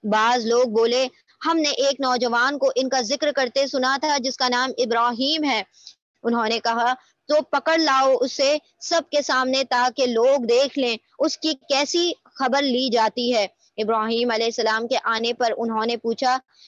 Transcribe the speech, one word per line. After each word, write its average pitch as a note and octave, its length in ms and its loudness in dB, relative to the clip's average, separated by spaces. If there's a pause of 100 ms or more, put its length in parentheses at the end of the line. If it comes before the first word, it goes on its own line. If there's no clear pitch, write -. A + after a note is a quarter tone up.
बाज A3 440 2
लोग A#3+ 260 2
बोले, A#3+ 360 2 (340)
"हमने D#4 280 0 (100)
एक C#4 200 0
नौजवान B3 560 0
को C4+ 200 2
इनका C4 240 0
जिक्र C#4+ 300 -2
करते C4+ 360 0
सुना B3+ 300 0
था D4 200 0
जिसका B3+ 320 -2
नाम B3 300 -2
इब्राहीम A#3+ 640 0
है।" A3+ 200 0 (600)
उन्होंने A#3 360 0
कहा, A#3 340 0 (360)
"तो D4+ 120 4
पकड़ D#4+ 400 0
लाओ C4+ 340 4
उसे C#4 440 0 (220)
सबके E4 400 0
सामने C4 420 0
ताकि B3 420 0
लोग B3 400 2
देख B3+ 320 2
लें A#3+ 200 -2 (220)
उसकी D#4 340 -2
कैसी D4 580 -2 (260)
खबर C4 240 0
ली C4 280 0
जाती A#3 420 0
है।" G#3 160 0 (300)
इब्राहीम A3+ 560 -2
अलैहिस्सलाम A3+ 540 -2
के B3+ 80 -2
आने A3+ 380 -2
पर A#3 180 0
उन्होंने A3+ 460 -2
पूछा, B3 400 0 (300)